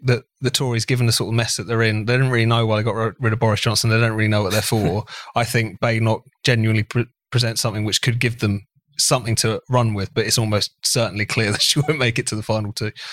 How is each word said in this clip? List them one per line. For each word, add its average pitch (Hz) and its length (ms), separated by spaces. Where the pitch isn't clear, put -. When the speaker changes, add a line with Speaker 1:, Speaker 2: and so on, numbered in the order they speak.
Speaker 1:
that 123 200
the 127 80
Tories, 117 360
given 123 200
the 113 60
sort 107 180
of 113 60
mess 113 220
that 104 80
they're 113 180
in, 107 220
they 123 120
don't 131 140
really 117 160
know 117 180
why 110 120
they 107 60
got 110 120
ri-, 110 240
rid 113 140
of 110 60
Boris 107 220
Johnson. 113 300
They 110 80
don't 113 140
really 107 140
know 107 160
what 92 100
they're 107 80
for. 104 420
Speaker 2:
<laughs> - 160
Speaker 1:
I 120 80
think 113 360
Badenoch 113 440
genuinely 110 400
pre-, 120 220
presents 117 300
something 107 220
which 107 180
could 120 180
give 120 200
them 101 220
something 113 380
to 110 340
run 120 240
with, 98 220
but 110 100
it's 113 140
almost 107 320
certainly 107 440
clear 110 240
<laughs> - 0
that 107 100
she - 200
won't 147 180
make 120 180
it 123 100
to - 80
the 107 60
final 107 320
two. 107 180